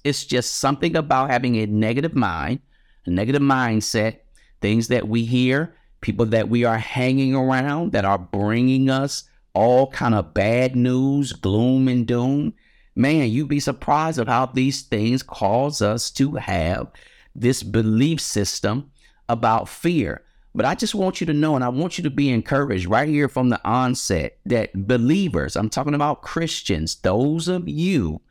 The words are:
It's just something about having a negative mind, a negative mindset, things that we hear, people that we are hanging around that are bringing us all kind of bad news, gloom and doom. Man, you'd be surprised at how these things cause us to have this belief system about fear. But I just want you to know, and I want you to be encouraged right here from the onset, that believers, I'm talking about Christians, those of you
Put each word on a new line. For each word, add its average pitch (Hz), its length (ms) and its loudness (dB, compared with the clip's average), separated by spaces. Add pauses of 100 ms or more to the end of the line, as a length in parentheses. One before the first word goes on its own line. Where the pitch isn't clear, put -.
It's 143 200 -2
just 123 300 -2
something 143 400 0
about 135 360 0
having 123 260 2
a 110 100 0
negative 113 480 0
mind, 95 460 -2 (440)
a 90 60 -6
negative 117 320 0
mindset, 117 760 0 (420)
things 110 280 0
that 120 200 0
we 117 160 0
hear, 127 500 0 (260)
people 113 260 0
that 107 220 0
we 120 140 2
are 113 160 2
hanging 131 560 0
around 135 560 0
that 101 140 0
are 98 140 2
bringing 120 720 0
us 135 360 -2 (280)
all 127 380 4
kind 117 240 0
of 95 180 -2
bad 120 440 0
news, 131 560 2
gloom 127 560 2
and 123 180 2
doom. 127 480 0 (400)
Man, 143 360 2
you'd 135 180 -2
be 147 100 0
surprised 147 640 -2
at 113 80 -2
how 127 180 2
these 131 360 0
things 117 420 0
cause 123 580 0
us 107 300 0
to 139 240 0
have 90 560 -2 (420)
this 120 300 0
belief 113 560 2
system 104 720 -4 (360)
about 113 400 0
fear. 143 540 -2 (340)
But - 100 0
I 165 100 0
just - 180 -4
want 190 260 -2
you 170 60 -2
to 160 60 -2
know, 151 240 2
and 127 80 0
I 123 40 0
want 156 300 -4
you 170 60 -8
to 147 60 0
be 139 200 0
encouraged 117 560 0
right 123 220 2
here 147 200 2
from 127 200 0
the 117 200 0
onset, 120 800 -2
that 101 400 -2
believers, 123 720 0
I'm 107 120 -2
talking 143 280 -2
about 147 260 -2
Christians, 98 720 -4
those 147 540 0
of 175 200 -4
you 147 520 -2 (100)